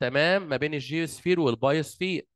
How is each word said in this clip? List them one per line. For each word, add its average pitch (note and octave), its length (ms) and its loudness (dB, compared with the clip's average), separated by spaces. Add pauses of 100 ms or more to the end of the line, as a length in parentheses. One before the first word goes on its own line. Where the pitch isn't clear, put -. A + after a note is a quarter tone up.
تمام، D#3 480 2
ما C3+ 80 0
بين D3+ 180 -2
الجيوسفير D#3+ 680 -2
والبايوسفير. D3 960 0